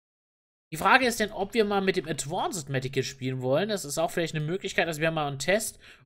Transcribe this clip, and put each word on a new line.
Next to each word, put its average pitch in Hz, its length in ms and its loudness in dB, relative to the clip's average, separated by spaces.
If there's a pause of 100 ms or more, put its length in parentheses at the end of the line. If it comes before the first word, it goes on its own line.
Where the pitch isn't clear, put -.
(720)
Die 160 60 -8
Frage 247 300 6
ist 226 120 0
denn, 208 120 0
ob 196 240 -4
wir 220 100 4
mal 202 160 2
mit 190 140 2
dem 175 120 -2
Advanced 170 600 -4
Medical 131 320 -2
spielen 127 400 -6
wollen. 143 280 2
Das 208 160 -4
ist 143 120 -6
auch 165 140 0
vielleicht 165 240 -2
eine 151 100 -2
Möglichkeit, 185 400 -2
also 160 160 -4
wir 160 60 2
haben 160 80 -2
mal 151 120 -2
einen 139 120 -6
Test, - 400 0 (260)